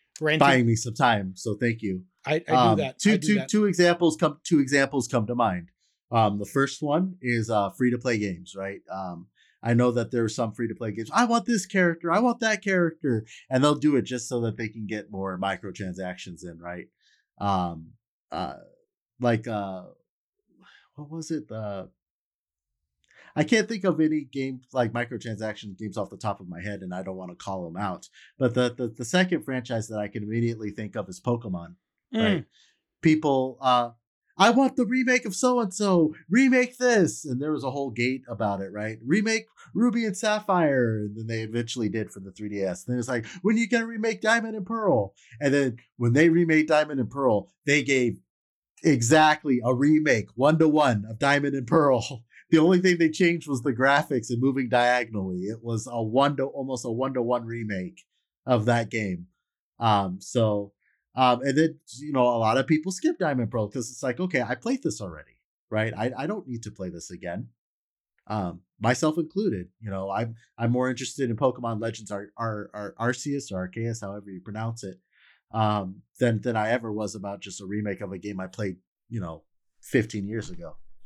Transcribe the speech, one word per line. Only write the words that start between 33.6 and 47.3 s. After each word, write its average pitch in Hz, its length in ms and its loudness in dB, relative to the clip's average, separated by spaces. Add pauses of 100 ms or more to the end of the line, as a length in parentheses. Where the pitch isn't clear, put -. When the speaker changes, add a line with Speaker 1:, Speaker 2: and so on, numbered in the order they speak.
Speaker 2:
uh, 123 300 2 (460)
"I 202 120 8
want 262 260 4
the 247 100 2
remake 254 380 2
of 202 100 -6
so-and-so, 202 800 2 (160)
remake 254 480 4
this." 233 460 4
And 131 180 -4
there 151 120 -2
was 139 100 -4
a 131 80 -2
whole 139 200 -4
gate 127 360 -2
about 104 320 -2
it, 98 140 -10
right? 110 320 -8
"Remake 220 400 0 (280)
Ruby 233 300 0
and 208 140 -4
Sapphire." 165 800 2
And 104 180 -6
then 113 120 -10
they 113 160 -4
eventually 117 440 -2
did 101 240 -4
for 101 80 -18
the 95 140 -16
three 107 160 -8
D 101 120 -4
S. 92 220 -2
Then 123 160 -2
it's 117 80 -4
like, 117 180 -2 (180)
"When 214 120 4
you 233 140 2
gonna 233 160 2
remake 220 340 -4
Diamond 220 380 0
and 190 80 -8
Pearl?" 185 500 0 (240)
And 139 140 2
then 131 240 2 (180)
when 120 160 2
they 151 160 8
remade 160 400 4
Diamond 151 320 2
and 117 100 -2
Pearl, 120 400 0 (160)